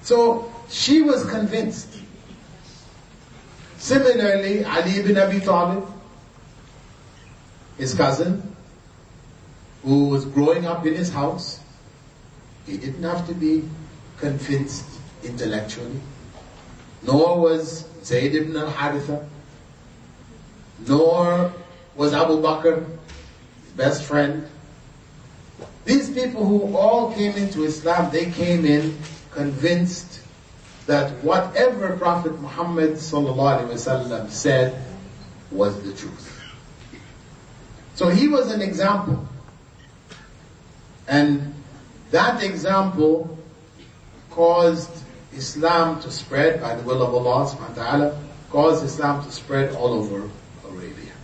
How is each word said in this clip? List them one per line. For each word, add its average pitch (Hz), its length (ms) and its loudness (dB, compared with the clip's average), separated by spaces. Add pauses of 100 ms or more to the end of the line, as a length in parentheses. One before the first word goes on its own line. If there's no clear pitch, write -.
So 233 480 2 (180)
she 302 320 4
was 277 240 2
convinced. 214 720 -4 (1800)
Similarly, 208 880 4
Ali 185 340 0
ibn 196 180 4
Abi 196 220 4
Talib, 180 480 0 (1900)
his 127 180 -4
cousin, 156 600 0 (1300)
who 143 260 4
was 135 160 0
growing 165 420 2
up 170 180 -4
in 156 80 2
his 180 160 -4
house, - 500 -6 (1080)
he 285 100 -10
didn't 269 240 -10
have 175 240 -4
to - 80 -8
be 156 300 0 (560)
convinced 139 680 -4 (380)
intellectually. 120 760 -6 (1000)
Nor 165 380 4
was 160 480 0 (160)
Zayd 139 320 0
ibn 156 200 -2
al-Haritha, 147 720 -4 (1600)
nor 175 680 4 (440)
was 147 180 2
Abu 156 260 4
Bakr, 160 460 2 (800)
his - 100 -20
best - 300 0
friend. 147 440 -2 (1400)
These 262 260 2
people 247 340 -2
who 202 320 2
all 226 360 4
came 202 200 -2
into 190 300 -2
Islam, 165 480 0
they 170 180 0
came 170 360 0
in 151 300 2 (360)
convinced 151 880 -2 (680)
that 139 260 2 (120)
whatever 185 760 2
Prophet 170 420 0
Muhammad 160 540 -2
sallallahu 127 720 0
alaihi 120 80 -8
wasallam 120 560 -4
said 131 500 2 (720)
was 101 320 -2
the 98 120 -10
truth. - 340 -14 (1700)
So 175 140 2
he 226 180 4
was 254 240 2
an 208 100 -2
example. 190 680 -2 (1800)
And 143 460 2 (560)
that 233 320 2
example 180 960 0 (920)
caused 170 580 4 (440)
Islam 156 680 0
to 131 100 -12
spread 147 500 0
by - 140 -6
the 123 80 -10
will 127 180 0
of 113 120 0
Allah 123 340 2
subhanahu - 300 -12
wa - 60 -8
ta'ala, 147 360 0 (300)
caused 147 340 4
Islam 143 400 -2
to - 80 -14
spread 139 440 -4
all 120 180 0
over 104 360 -4 (380)
Arabia. 90 460 -16 (100)